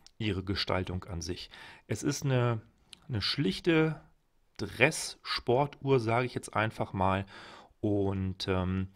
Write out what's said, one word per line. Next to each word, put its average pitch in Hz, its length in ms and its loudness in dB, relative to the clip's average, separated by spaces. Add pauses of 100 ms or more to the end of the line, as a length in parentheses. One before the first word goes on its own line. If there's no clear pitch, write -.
(200)
ihre 98 220 0
Gestaltung 92 640 -2
an 85 160 -8
sich. 87 300 -8 (380)
Es 113 140 -4
ist 147 220 -2
eine, 123 380 2 (480)
eine 113 120 -2
schlichte 160 800 2 (560)
Dress-Sportuhr, 131 1400 0
sage 117 280 2
ich 123 60 -10
jetzt - 220 -6
einfach 110 380 0
mal. 95 320 2 (560)
Und, 98 640 0
ähm, 95 480 0